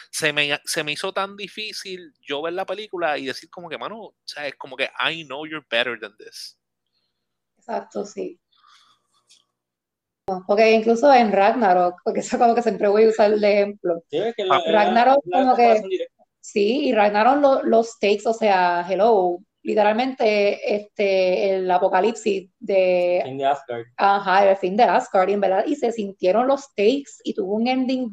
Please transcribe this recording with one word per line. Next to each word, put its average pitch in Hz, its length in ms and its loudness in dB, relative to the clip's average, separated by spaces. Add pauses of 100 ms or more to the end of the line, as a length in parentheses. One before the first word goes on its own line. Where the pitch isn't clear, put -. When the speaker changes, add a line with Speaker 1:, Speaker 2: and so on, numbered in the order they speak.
(100)
Speaker 1:
se 151 220 -4
me, 147 320 -2
se 156 200 -6
me 151 80 -8
hizo 190 200 -8
tan 196 240 -6
difícil 190 840 -14
yo 143 220 -8
ver 170 120 -6
la 185 120 -6
película 180 520 -6
y 135 80 -10
decir 131 240 -12
como 175 200 -18
que, 127 80 -10
"Mano, 165 220 -12
o 185 240 -20
sea, 147 240 -12
es 135 80 -12
como 131 200 -18
que 131 140 -4 (100)
I 156 260 -4
know 139 200 -12
you're 156 240 -12
better 120 300 -2
than 107 180 -14
this". - 400 -20 (1000)
Speaker 2:
Exacto, 208 460 -10
sí. - 360 -12 (2000)
Porque 220 260 4
incluso 226 400 4
en 233 200 4
Ragnarok, 190 720 2
porque 202 160 -4
eso - 180 -6
como 233 160 4
que 233 80 0
siempre 208 260 0
voy 214 160 4
a 220 40 6
usar 214 240 2
el 214 100 0
ejemplo. 202 680 0
Speaker 3:
Sí, 147 80 -4
es 226 180 -4
que 208 80 -6
la, 185 140 2
Speaker 1:
Ah. - 80 0
Speaker 2:
Ragnarok 233 580 4
Speaker 3:
la, - 160 -2
la 269 60 2
Speaker 2:
como 254 100 4
que 233 60 4
Speaker 3:
comparación 214 280 2
directa. - 340 -8 (160)
Speaker 2:
sí, 240 480 -2
y 254 40 0
Ragnarok 214 480 2
lo-, 269 240 4
los 226 360 0
takes, 208 260 0
o 226 80 0
sea, 180 540 0
hello, 190 500 2 (240)
literalmente, 214 1120 0
este, 196 800 0
el 185 140 -4
apocalipsis 190 800 0 (100)
de 180 580 2
Speaker 3:
El 135 120 -4
fin 135 80 -10
de 139 80 -4
Asgard. 123 400 -4 (120)
Speaker 2:
Ajá, 196 520 2
el 190 80 4
fin 185 180 -4
de 175 80 6
Asgard, 185 460 2
y 196 40 0
en 208 80 -2
verdad, 190 240 0
y 294 100 -4
se 233 160 -4
sintieron 202 560 -2
los 269 260 -2
takes, 262 380 0 (120)
y - 100 -8
tuvo 196 220 -4
un 233 120 -2
ending 254 440 -2